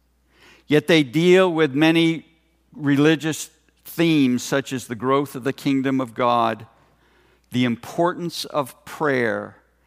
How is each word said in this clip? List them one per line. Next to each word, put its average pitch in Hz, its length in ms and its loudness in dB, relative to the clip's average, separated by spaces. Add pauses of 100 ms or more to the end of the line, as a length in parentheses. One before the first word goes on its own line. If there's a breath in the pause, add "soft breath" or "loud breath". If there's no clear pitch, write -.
(680 soft breath)
Yet 151 200 2
they 160 160 4
deal 175 480 4
with 156 240 0
many 165 520 2 (500)
religious 147 720 0 (380)
themes, 143 560 2
such - 280 -4
as 127 180 -10
the 123 60 -8
growth 135 400 -2
of 120 100 -12
the 131 100 -2
kingdom 135 440 -2
of 123 140 -6
God, 113 540 -2 (880 soft breath)
the 123 120 0
importance 170 800 -6
of - 400 -8
prayer, 113 720 -4 (300 soft breath)